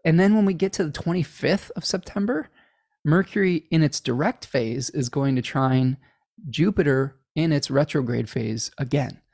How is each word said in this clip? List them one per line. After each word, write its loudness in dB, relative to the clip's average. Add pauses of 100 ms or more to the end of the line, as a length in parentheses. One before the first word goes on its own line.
And 4
then 6
when 4
we 2
get -2
to -2
the -2
twenty-fifth -2
of -10
September, -4 (560)
Mercury 2
in 4
its 0
direct -2
phase -4
is -4
going 0
to 0
trine 0 (520)
Jupiter 0 (180)
in 0
its -2
retrograde 0
phase -6
again. -4 (120)